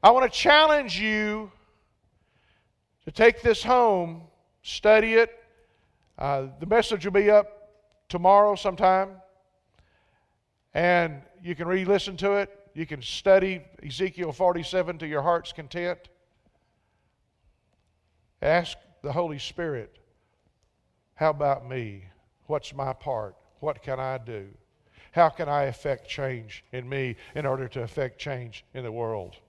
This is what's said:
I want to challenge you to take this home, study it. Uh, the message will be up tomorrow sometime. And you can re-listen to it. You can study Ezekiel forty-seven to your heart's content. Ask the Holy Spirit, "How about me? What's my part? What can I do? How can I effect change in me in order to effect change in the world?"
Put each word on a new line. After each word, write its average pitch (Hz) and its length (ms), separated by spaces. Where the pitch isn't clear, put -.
I 214 80
want 247 200
to - 60
challenge 294 600
you 214 520
to 160 60
take 233 300
this 226 220
home, 185 600
study 220 540
it. 226 160
Uh, 139 300
the 160 60
message 208 400
will 202 60
be 202 180
up 208 400
tomorrow 196 460
sometime. 190 560
And 165 480
you 170 120
can 170 120
re-listen 190 500
to 202 160
it. 202 160
You 156 120
can 147 160
study 190 600
Ezekiel 170 460
forty-seven 175 680
to 160 80
your 151 140
heart's 165 300
content. 175 480
Ask 165 360
the 143 80
Holy 156 280
Spirit, 143 580
"How 156 160
about 143 360
me? 107 380
What's 147 280
my 135 200
part? 110 420
What 147 220
can 131 180
I 131 180
do? 113 300
How 170 160
can 156 220
I 143 140
effect 135 440
change 123 640
in 127 160
me 131 300
in 147 100
order 131 220
to 120 160
effect 127 340
change 123 460
in 131 100
the 117 80
world?" 110 440